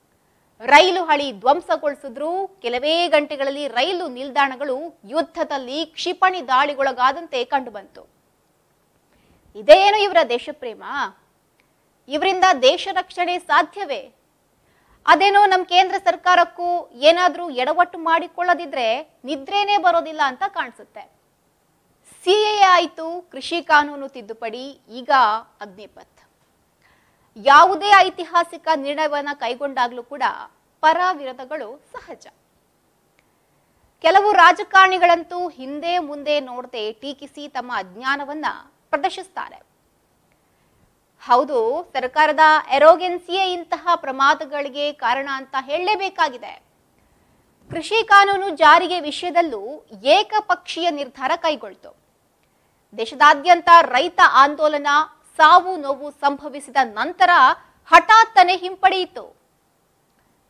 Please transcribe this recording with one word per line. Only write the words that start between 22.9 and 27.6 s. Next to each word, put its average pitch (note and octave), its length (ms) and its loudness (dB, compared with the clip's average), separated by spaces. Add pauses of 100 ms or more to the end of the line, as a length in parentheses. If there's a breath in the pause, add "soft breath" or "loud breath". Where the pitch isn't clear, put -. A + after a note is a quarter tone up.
ಕೃಷಿ D4+ 300 -8
ಕಾನೂನು D4 460 0
ತಿದ್ದುಪಡಿ, A#3+ 800 -14
ಈಗ A#3+ 220 -10 (500)
ಅಗ್ನಿಪಥ್. G3+ 600 -20 (1160)
ಯಾವುದೇ D4+ 600 4